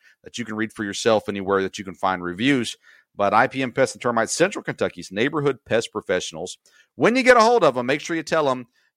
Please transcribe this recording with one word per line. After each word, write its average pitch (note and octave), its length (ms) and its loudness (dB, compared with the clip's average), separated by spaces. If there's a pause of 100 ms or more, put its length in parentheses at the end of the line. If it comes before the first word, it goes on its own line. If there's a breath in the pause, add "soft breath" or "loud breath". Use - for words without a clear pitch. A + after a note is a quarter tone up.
(240 soft breath)
that - 160 -14
you A#2+ 60 -8
can A2 100 -10
read A2 180 -4
for A2+ 100 -8
yourself G#2 460 0
anywhere G2 320 0
that F#2+ 160 -4
you G2+ 80 -12
can F#2 80 -12
find F#2 300 -2
reviews. A2 520 -2 (400 soft breath)
But G2+ 160 2
I A2+ 140 6
P C3 160 -6
M B2 100 -4
Pest C3 220 0
and - 80 -16
Termite, A#2 300 0
Central F3+ 320 0
Kentucky's F#2+ 480 -6
neighborhood C#3 540 -2
pest - 260 -2
professionals. F2+ 680 -6 (380 soft breath)
When F#3+ 200 2
you C4 60 2
get B3 160 6
a A3+ 40 8
hold A3+ 220 6
of C3+ 140 4
'em, A#2+ 80 -4
make D3 160 -2
sure F3 140 -6
you D#3+ 80 -4
tell D#3 260 0
'em B2+ 160 -4 (320)